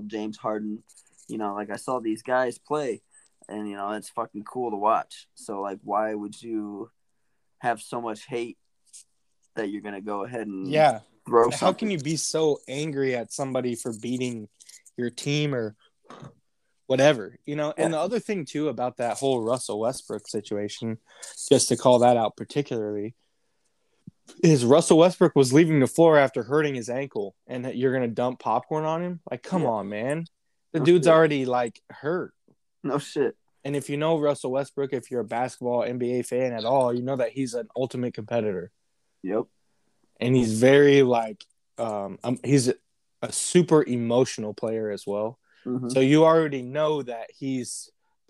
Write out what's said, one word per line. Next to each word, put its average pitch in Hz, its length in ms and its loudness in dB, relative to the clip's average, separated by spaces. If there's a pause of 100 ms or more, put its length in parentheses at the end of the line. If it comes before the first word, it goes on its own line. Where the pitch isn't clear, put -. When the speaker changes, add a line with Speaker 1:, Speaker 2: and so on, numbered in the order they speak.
Speaker 1:
James 107 300 -8
Harden. 107 460 -8 (440)
You 113 100 -10
know, 104 160 -4
like, 104 160 -8
I 104 60 -8
saw 127 240 -6
these 110 220 -6
guys 127 360 -2
play, 143 440 -6 (480)
and, 107 180 -8
you 101 80 -10
know, 101 160 -8
it's - 180 -10
fucking 110 340 -10
cool 123 280 -6
to 104 60 -6
watch. 104 580 -2
So, 101 260 -10
like, 98 220 -8
why 107 300 -2
would 104 280 -10
you 107 500 -8 (680)
have 117 220 -4
so - 200 -10
much 110 260 -10
hate 120 300 -8 (960)
that 107 140 -6
you're 101 120 -8
gonna 101 200 -12
go 101 220 -6
ahead 117 240 -10
and 95 200 -8
Speaker 2:
Yeah. 143 320 2 (260)
Speaker 1:
throw 117 240 6
Speaker 2:
How 123 80 -6
Speaker 1:
something? 185 200 2 (100)
Speaker 2:
can 208 40 -2
you 185 80 -2
be 151 180 -4
so 156 500 0
angry 135 480 -4
at 117 160 -8
somebody 127 440 -4
for 117 180 -8
beating 120 560 -6 (480)
your 123 120 -4
team 147 460 -4
or 110 200 -6 (1120)
whatever, 131 580 2
you 147 100 -8
know? 151 220 -4
And - 140 0
Speaker 1:
Yeah. 160 60 -2
Speaker 2:
the - 60 -2
other 208 160 -4
thing, 190 260 -6
too, 151 240 -4
about 123 280 -6
that 117 200 -4
whole 131 240 0
Russell 113 380 -4
Westbrook 110 480 -6
situation, 107 720 -8 (500)
just 135 200 4
to 123 80 0
call 123 220 6
that 123 180 6
out 110 180 -2
particularly, 107 800 -6 (1300)
is 151 220 8
Russell 160 320 8
Westbrook 175 380 6
was 131 180 4
leaving 160 260 6
the 127 80 4
floor 160 300 6
after 135 260 2
hurting 143 320 0
his 117 140 -8
ankle, 120 460 -6 (120)
and 123 180 -8
that 127 120 -8
you're 127 160 2
gonna 127 140 0
dump 120 320 -4
popcorn 127 440 -2
on 160 180 -2
him? 180 180 -6 (100)
Like, 123 140 -10
come 180 200 -2
Speaker 1:
Yeah. 131 60 0
Speaker 2:
on, 101 200 -4
man. 131 360 -4 (480)
The 165 60 0
Speaker 1:
No 147 60 0
Speaker 2:
dude's 170 220 6
Speaker 1:
shit. 165 60 8
Speaker 2:
already, 151 320 4
like, 123 440 -2
hurt. 156 440 -6 (500)
Speaker 1:
No 135 140 -2
shit. 143 400 -4 (260)
Speaker 2:
And 143 120 -4
if 135 140 -6
you 143 80 -4
know 156 220 0
Russell 143 320 0
Westbrook, 139 420 -4
if 123 160 -6
you're 123 120 -4
a 107 40 -4
basketball 120 580 -4
N 120 140 -4
B 123 220 -2
A 120 40 -2
fan 123 300 -2
at 110 120 -6
all, 123 280 2
you 123 80 -2
know 131 140 -4
that 120 160 -2
he's 131 240 -6
an 117 200 -6
ultimate 123 380 -4
competitor. 107 580 -4 (520)
Speaker 1:
Yep. 95 220 -2 (720)
Speaker 2:
And 123 160 2
he's 110 240 2
very, 139 420 8
like, 117 420 0 (340)
um, 104 460 -6
um, 123 200 -2
he's 123 260 2
a, - 60 2 (480)
a 120 80 -6
super 160 520 4
emotional 117 720 0
player 110 380 -4
as 98 160 -10
well. 107 320 -6 (260)
Speaker 1:
Mm-hmm. 127 240 -4
Speaker 2:
So 127 100 0
you 147 260 6
already 160 360 2
know 147 400 -4
that 117 340 -12
he's 131 540 -8 (400)